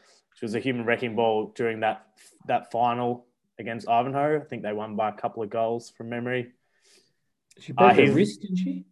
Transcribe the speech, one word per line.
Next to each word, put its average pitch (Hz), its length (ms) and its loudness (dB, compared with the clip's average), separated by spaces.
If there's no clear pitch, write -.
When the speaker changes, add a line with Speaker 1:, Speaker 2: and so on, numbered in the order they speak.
Speaker 1:
she - 100 -12
was 110 100 -4
a 117 60 -2
human 123 240 -2
wrecking 113 320 0
ball 110 400 2
during 113 240 -2
that, 110 260 -2
that - 240 -2
final 120 560 -2
against 113 300 -8
Ivanhoe. 139 520 0
I 143 40 -10
think 120 180 -10
they 104 100 -4
won 107 240 -6
by 107 120 0
a 101 40 -6
couple 113 300 -6
of 104 80 -6
goals 117 400 -4
from 117 200 -14
memory. 120 420 -4
Speaker 2:
She - 140 -14
broke 131 200 8
Speaker 1:
Uh, - 20 4
Speaker 2:
her - 80 8
Speaker 1:
he's 139 100 6
Speaker 2:
wrist, 202 300 2
didn't 190 140 -4
she? 185 360 -4